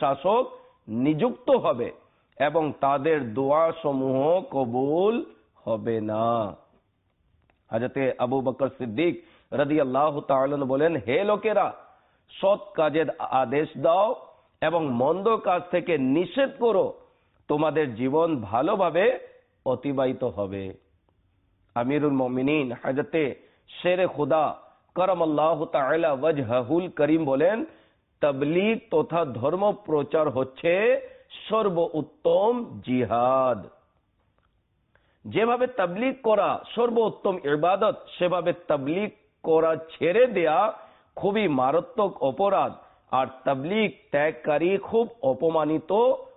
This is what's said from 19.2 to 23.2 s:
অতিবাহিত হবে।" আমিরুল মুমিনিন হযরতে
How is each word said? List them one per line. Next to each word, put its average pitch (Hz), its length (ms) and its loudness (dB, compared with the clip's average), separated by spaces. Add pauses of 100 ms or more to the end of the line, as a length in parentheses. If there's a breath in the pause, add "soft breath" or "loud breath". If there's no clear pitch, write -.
অতিবাহিত 131 580 -2
হবে।" 98 500 -6 (1000)
আমিরুল 139 380 0
মুমিনিন 131 600 0
হযরতে 143 640 -4 (480 soft breath)